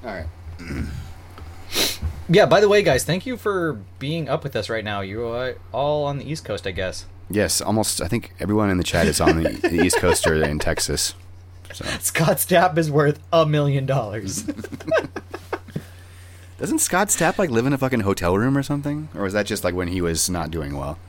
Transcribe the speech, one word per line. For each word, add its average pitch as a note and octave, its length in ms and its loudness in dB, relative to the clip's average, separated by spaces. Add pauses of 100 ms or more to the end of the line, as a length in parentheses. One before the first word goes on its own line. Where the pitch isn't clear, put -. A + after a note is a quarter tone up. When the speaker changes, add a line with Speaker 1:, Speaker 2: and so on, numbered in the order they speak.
Speaker 1:
All A#2+ 80 -8
right. E2+ 140 -8 (340)
<clears throat> C#2+ 260 -6 (1400)
Speaker 2:
Yeah, F3+ 160 8
by D#3+ 140 6
the G#3 80 6
way, G3+ 160 6
guys, C3+ 220 4
thank F3+ 200 -2
you B3+ 120 -6
for E3+ 420 -2 (200)
being D3+ 280 -4
up C#3+ 160 -2
with C#3 140 -8
us G#2 120 -4
right A2+ 140 -2
now. G2+ 160 -4
You G2+ 280 -4
are B2 280 -4 (160)
all D3 320 0
on C#3+ 140 -2
the C3 120 -8
East D#3 140 -6
Coast, G2+ 240 -6
I F#2+ 40 -4
guess. F#2 340 -4 (240)
Speaker 1:
Yes, F#2+ 320 2
almost, G#2+ 400 0
I - 80 -4
think - 280 -2
everyone G#2 320 2
in F#2 80 2
the F2 60 2
chat E2 240 2
is D2+ 140 2
on D#2+ 200 4
the, D#2 120 2
the E2 320 0
East F2+ 140 2
Coast - 280 2
or D#2 160 4
in D2+ 160 -2
Texas. - 540 -2 (600)
So. - 120 -12 (160)
Speaker 2:
Scott E3 340 2
Stapp F3 420 4
is D#3+ 140 2
worth D3 300 4 (100)
a E3 140 6
million C#3+ 400 2
dollars. A#2 580 -2
<laughs> - 2250 -8
Speaker 1:
Doesn't A#3 200 0
Scott G3 280 2
Stapp, E3+ 300 2
like, F#3 120 2
live A#2 160 4
in C#3 60 4
a C#3 60 2
fucking C3 240 2
hotel F#2+ 360 2
room C3+ 200 4
or C#3 60 2
something? D3 520 -4
Or G2+ 80 -4
was F#2+ 80 -2
that G#2 140 2
just, G#2 180 -2
like, F2+ 100 2
when F2+ 140 0
he F2+ 140 0
was E2 280 0
not D#2+ 220 -2
doing D2 260 -4
well? C#2+ 320 -6